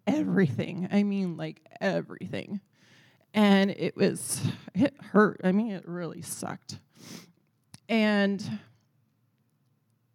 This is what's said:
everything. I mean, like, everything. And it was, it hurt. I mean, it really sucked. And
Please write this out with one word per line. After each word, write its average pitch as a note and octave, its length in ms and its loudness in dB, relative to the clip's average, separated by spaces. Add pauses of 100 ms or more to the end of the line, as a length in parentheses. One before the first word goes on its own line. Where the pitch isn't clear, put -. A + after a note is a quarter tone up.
everything. F#3 840 0
I G3+ 120 4
mean, G3 340 -2
like, D#3 240 -10 (180)
everything. F#3 800 -6 (720)
And G3+ 380 6
it - 240 -4
was, - 460 0 (320)
it B3+ 260 2
hurt. - 440 2
I F#3 80 4
mean, G#3+ 200 0
it F3+ 160 -10
really F3 360 -10
sucked. - 560 -10 (1080)
And G#3 560 2 (1700)